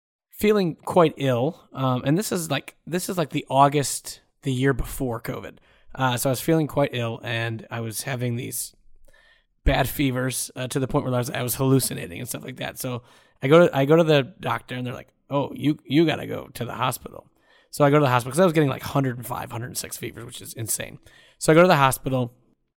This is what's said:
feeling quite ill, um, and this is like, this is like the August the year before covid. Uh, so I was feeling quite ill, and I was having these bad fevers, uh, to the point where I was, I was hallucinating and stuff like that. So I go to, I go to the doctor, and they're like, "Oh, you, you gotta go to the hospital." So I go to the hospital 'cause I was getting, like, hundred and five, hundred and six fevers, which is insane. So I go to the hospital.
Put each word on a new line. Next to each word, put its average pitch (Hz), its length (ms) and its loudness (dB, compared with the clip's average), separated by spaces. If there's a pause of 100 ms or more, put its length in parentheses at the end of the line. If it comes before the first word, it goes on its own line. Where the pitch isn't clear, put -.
(300)
feeling 208 460 0
quite - 420 4
ill, 135 560 -2
um, 131 320 -2
and 147 100 2
this 214 160 -4
is 165 180 -4
like, - 260 -8 (100)
this 175 240 -6
is 185 80 -6
like 156 120 -2
the - 200 -6
August 139 680 0 (220)
the 135 100 -2
year 131 200 2
before 117 480 -4
covid. - 380 -10 (360)
Uh, 127 220 0
so 139 140 0
I - 20 2
was 120 80 -4
feeling 160 280 2
quite 143 260 -2
ill, 117 300 -4
and 117 460 -6
I 117 100 -8
was 113 240 -8
having 123 320 -4
these - 380 -8 (880)
bad 139 220 2
fevers, 127 680 -2
uh, 127 120 -6
to 143 120 -4
the 131 80 -2
point 143 160 0
where 131 100 -2
I 123 40 0
was, 123 120 -2
I 127 120 -4
was 120 140 -4
hallucinating 135 640 0
and 123 80 -10
stuff - 160 -10
like 127 120 -14
that. - 220 -10
So 123 240 -8 (400)
I 135 60 2
go 170 180 10
to, - 100 0
I 139 100 2
go 156 100 6
to 170 80 6
the 147 360 2
doctor, 117 340 -6
and 127 120 -8
they're 123 80 -8
like, 135 140 -16 (220)
"Oh, 139 240 -2
you, 139 320 0
you 156 180 4
gotta - 220 -2
go - 260 -8
to - 140 -8
the - 80 -10
hospital." 110 520 -6 (440)
So - 140 2
I 139 60 6
go 147 80 6
to 147 60 4
the 127 60 2
hospital 123 220 2
'cause 151 80 2
I 190 40 6
was 170 80 4
getting, 151 160 4
like, 117 140 -6
hundred 135 340 -2
and 120 100 -12
five, - 240 -8
hundred 120 180 -8
and 90 100 -12
six - 180 -10
fevers, - 300 -12
which 120 160 -16
is 104 100 -14
insane. - 460 -8 (400)
So - 120 2
I 156 40 8
go 165 80 10
to 180 60 6
the 175 80 6
hospital. 131 580 0 (440)